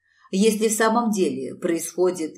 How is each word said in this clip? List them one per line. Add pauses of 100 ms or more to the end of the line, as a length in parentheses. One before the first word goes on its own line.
(300)
Если
в
самом
деле
происходит,